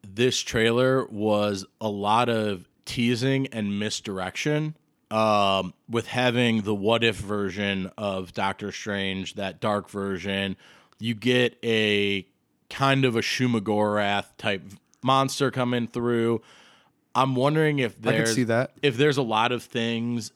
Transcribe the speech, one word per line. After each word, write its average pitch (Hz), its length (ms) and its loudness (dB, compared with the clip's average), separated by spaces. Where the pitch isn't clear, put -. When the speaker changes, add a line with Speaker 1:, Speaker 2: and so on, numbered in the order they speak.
Speaker 1:
this 117 320 0
trailer 123 640 2
was 104 600 0
a 110 100 -4
lot 107 400 0
of 107 380 -2
teasing 127 640 0
and 101 320 -4
misdirection, 107 960 -4
um, 101 640 2
with 113 180 -2
having 120 560 2
the 107 120 0
What 113 280 2
If 110 140 4
version 98 800 -4
of 95 360 -4
Doctor 98 380 -4
Strange, 95 640 -6
that 95 240 -6
dark 104 300 -2
version. 98 680 -4
You 113 160 -4
get 123 480 2
a 104 640 2
kind 135 360 2
of 117 120 2
a 113 40 2
Shumagorath 104 1040 0
type 101 240 -2
monster 135 480 2
coming 123 360 -2
through. 117 540 0
I'm 131 220 2
wondering 147 440 2
if 120 200 0
Speaker 2:
I 113 40 -16
can 110 120 0
Speaker 1:
there's, 113 200 2
Speaker 2:
see 127 100 2
that. 117 260 0
Speaker 1:
if 135 160 2
there's 143 200 4
a 143 40 0
lot 113 300 0
of 120 120 -4
things 117 720 -4